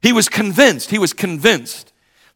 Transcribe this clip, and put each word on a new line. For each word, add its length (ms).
He 120
was 160
convinced, 640
he 60
was 140
convinced 800